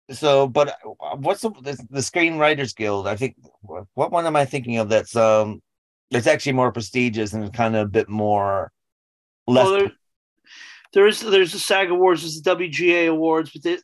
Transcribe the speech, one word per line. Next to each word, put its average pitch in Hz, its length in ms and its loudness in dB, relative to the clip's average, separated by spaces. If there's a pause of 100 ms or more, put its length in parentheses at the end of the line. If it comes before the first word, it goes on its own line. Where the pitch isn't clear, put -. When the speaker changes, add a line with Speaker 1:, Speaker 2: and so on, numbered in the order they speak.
(100)
Speaker 1:
so, 139 380 2
but 143 300 0 (400)
what's 170 240 -4
the, 226 80 -4
the, 135 400 -12
the 139 100 -4
Screenwriters 151 760 0
Guild? 101 320 -4
I 104 100 -4
think, 120 200 -6 (240)
what 101 500 -6
one 170 140 -2
am 156 120 -2
I 143 100 2
thinking 120 320 -4
of 107 100 -2
that's, 107 260 0
um, 107 460 2 (500)
that's 113 160 -2
actually 147 260 0
more 127 200 2
prestigious 113 600 -4
and 107 180 -6
kind 113 240 0
of 107 120 0
a - 20 -8
bit 104 180 0
more, 101 640 -2 (760)
less 127 200 4
Speaker 2:
Well, 196 140 2
there, 196 120 -2 (1000)
there 196 120 8
is, 214 140 2
there's 190 320 2
the 160 60 -10
sag 190 320 0
Awards, 180 320 2
there's 160 140 -10
the 160 140 -2
W 180 200 -2
G 170 240 0
A 170 140 2
Awards, 160 420 0
but 147 120 -20
they, 175 220 -2